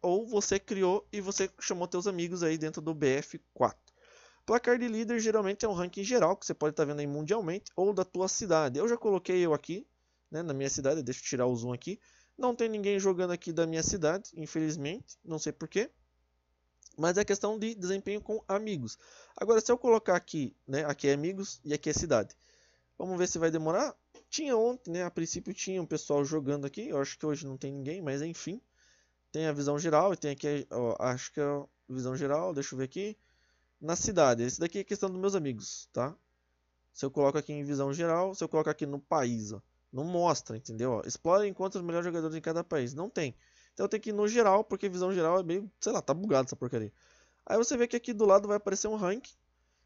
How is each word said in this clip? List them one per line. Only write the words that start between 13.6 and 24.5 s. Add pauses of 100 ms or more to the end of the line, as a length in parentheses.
minha
cidade,
infelizmente,
não
sei
por
quê. (1040)
Mas
é
questão
de
desempenho
com
amigos. (380)
Agora,
se
eu
colocar
aqui, (120)
né,
aqui
é
amigos
e
aqui
é
cidade. (600)
Vamos
ver
se
vai
demorar. (360)
Tinha